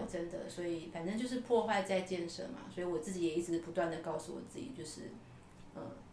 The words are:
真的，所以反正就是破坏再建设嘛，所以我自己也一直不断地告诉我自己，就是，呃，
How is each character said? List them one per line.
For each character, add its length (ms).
真 180
的， 200
所 160
以 280
反 120
正 120
就 100
是 120
破 260
坏 180
再 180
建 280
设 180
嘛， 120
所 100
以 20
我 140
自 120
己 140
也 100
一 60
直 180
不 120
断 180
地 100
告 200
诉 160
我 140
自 100
己， 180
就 60
是， 180
呃， 80